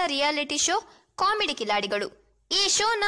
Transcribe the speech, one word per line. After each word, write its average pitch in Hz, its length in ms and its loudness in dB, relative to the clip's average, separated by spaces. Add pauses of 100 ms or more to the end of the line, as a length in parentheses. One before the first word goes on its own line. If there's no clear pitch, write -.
ರಿಯಾಲಿಟಿ 294 520 0
ಶೋ 359 220 0 (360)
ಕಾಮಿಡಿ 392 380 0
ಕಿಲಾಡಿಗಳು. 208 840 -4 (140)
ಈ 381 160 0
ಶೋನ 427 400 2